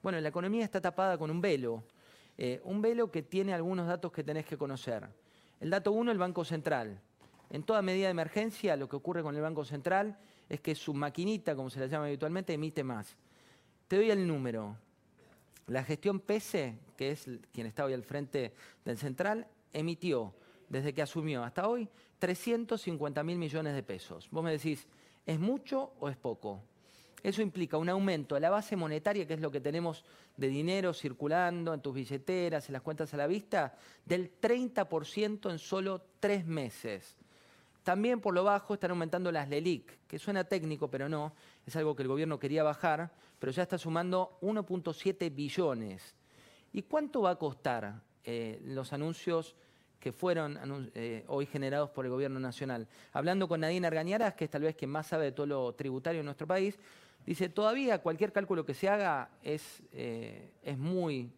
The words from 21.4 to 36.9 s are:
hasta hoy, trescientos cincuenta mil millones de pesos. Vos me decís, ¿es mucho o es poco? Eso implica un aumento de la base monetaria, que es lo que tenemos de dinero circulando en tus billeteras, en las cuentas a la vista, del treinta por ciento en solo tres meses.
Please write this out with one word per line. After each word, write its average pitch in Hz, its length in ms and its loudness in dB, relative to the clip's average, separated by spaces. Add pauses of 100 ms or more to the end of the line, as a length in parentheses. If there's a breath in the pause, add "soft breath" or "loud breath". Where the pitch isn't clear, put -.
hasta 180 260 0
hoy, 233 180 0 (320 loud breath)
trescientos 226 640 0
cincuenta 147 420 -2
mil 175 140 0
millones 156 380 -2
de 135 80 -2
pesos. 87 460 -10
Vos 160 140 -2
me 165 80 0
decís, 151 340 -2 (400 loud breath)
¿es 160 140 0
mucho 269 640 0
o 143 80 -2
es 131 80 -6
poco? 107 440 -6 (640 loud breath)
Eso 196 180 0
implica 175 360 0
un 165 100 2
aumento 185 480 2
de 139 60 4
la 165 80 6
base 208 260 2
monetaria, 165 500 0
que 160 100 -2
es 156 60 -4
lo 151 100 0
que 139 100 -2
tenemos 160 420 -2 (320 loud breath)
de 135 140 0
dinero 170 440 2
circulando 165 800 0
en 147 60 -4
tus 135 140 -4
billeteras, 143 720 -2
en 139 60 -8
las 131 80 -6
cuentas 156 320 -4
a 147 40 -4
la 143 100 2
vista, 185 460 0 (320 loud breath)
del 180 260 0
treinta 233 580 2
por 156 160 0
ciento 208 440 -2
en 160 100 -4
solo 190 420 -2 (180)
tres 202 260 2
meses. 120 720 -4 (680 loud breath)